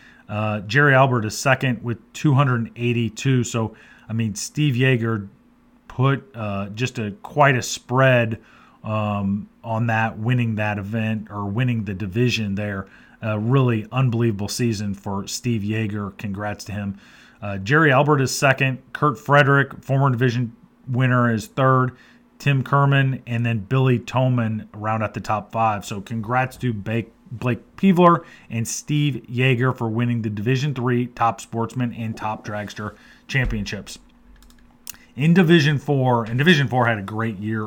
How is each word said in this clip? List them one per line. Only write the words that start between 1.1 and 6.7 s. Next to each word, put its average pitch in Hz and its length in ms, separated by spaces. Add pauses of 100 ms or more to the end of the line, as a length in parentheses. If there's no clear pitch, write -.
is 104 120
second 127 460
with 117 140 (160)
two 151 200
hundred 127 280
and 110 160
eighty-two. 120 680
So, 113 320 (320)
I 110 60
mean, 110 220
Steve 147 400
Yeager 113 520 (600)
put, 135 340 (100)
uh, 101 360
just 117 280